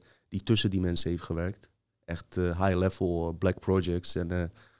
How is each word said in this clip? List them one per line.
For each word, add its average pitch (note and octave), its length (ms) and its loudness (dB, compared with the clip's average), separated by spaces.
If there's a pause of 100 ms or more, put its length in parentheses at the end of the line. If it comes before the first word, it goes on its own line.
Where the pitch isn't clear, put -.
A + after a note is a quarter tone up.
(280)
die G2 160 -6
tussen A2 260 2
die F#2+ 120 0
mensen F2 280 2
heeft E2+ 140 -4
gewerkt, F2 460 -6 (340)
echt, - 340 -8
eh, F2 280 2
high F#2 120 4
level, F2 520 0
eh, E2 80 -6
black F#2 220 0
projects F2+ 560 0
en, F2 160 -2
eh, F2+ 120 0 (360)